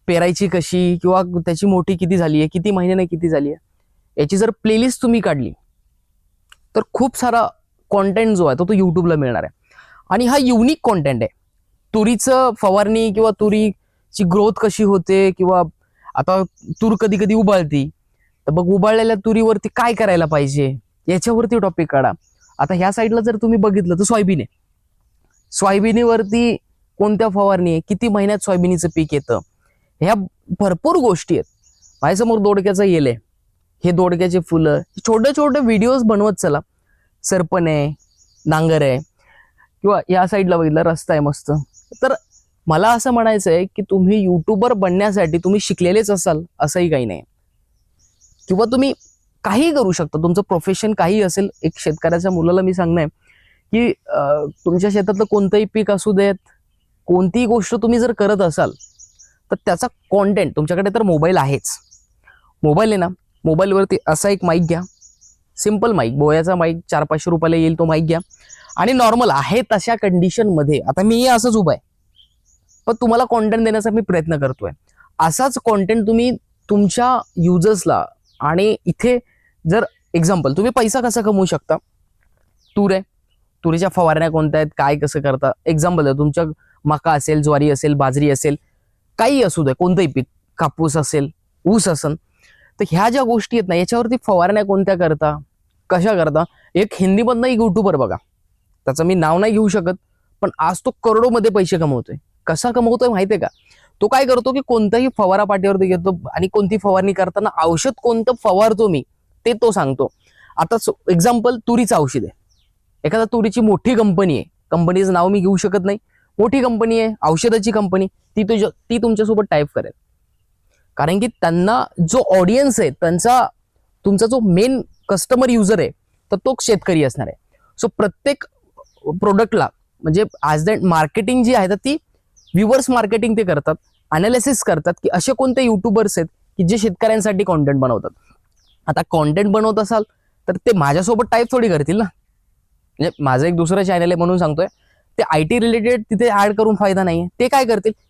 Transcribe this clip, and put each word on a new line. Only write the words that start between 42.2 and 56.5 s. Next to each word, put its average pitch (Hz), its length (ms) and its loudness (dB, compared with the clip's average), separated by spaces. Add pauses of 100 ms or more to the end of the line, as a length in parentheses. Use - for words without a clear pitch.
मला 175 240 2
असं 240 200 0
म्हणायचं 220 400 2
आहे 175 140 2
की - 160 -8
तुम्ही 196 460 2
YouTuber 196 460 0
बनण्यासाठी 190 640 0
तुम्ही 190 220 0
शिकलेलेच 196 520 0
असाल 170 320 -2 (160)
असंही 175 300 0
काही 135 160 0
नाही, 90 160 -8 (1300)
किंवा 190 180 0
तुम्ही 262 280 0 (500)
काहीही 262 280 2
करू 247 200 2
शकता, 160 320 -4
तुमचं 175 180 2
प्रोफेशन 196 520 -2
काही 202 280 2
असेल. 196 280 -2 (140)
एक 160 140 -2
शेतकऱ्याच्या 170 540 -2
मुलाला 175 300 2
मी 185 120 0
सांगणं 170 280 0
आहे 151 60 -2 (640)
की, 233 180 2 (180)
अं, 147 400 -2 (180)
तुमच्या 180 280 0
शेतातलं 202 300 0
कोणतंही 208 500 2
पीक 214 180 0
असू 202 200 -2
देत, 202 240 2 (720)